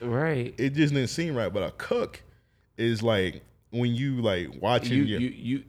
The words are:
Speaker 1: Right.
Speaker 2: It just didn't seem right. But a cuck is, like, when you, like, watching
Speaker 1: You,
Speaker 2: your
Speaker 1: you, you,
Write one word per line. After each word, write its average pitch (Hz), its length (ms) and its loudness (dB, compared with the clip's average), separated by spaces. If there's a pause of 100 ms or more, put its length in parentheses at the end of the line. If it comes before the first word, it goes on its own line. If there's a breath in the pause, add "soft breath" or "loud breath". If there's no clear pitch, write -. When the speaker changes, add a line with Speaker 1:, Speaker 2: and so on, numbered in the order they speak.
Speaker 1:
Right. 123 560 -2
Speaker 2:
It 139 140 0
just 147 220 4
didn't 131 160 2
seem 165 260 -2
right. 101 160 0
But 98 120 0
a 80 80 -4
cuck - 500 -4 (560 soft breath)
is, 113 240 0
like, 101 400 2 (300)
when 120 240 0
you, 131 260 -2
like, 90 280 0 (120)
watching 120 360 2
Speaker 1:
You, 143 60 4
Speaker 2:
your 107 180 0
Speaker 1:
you, 127 80 0
you, 131 400 -4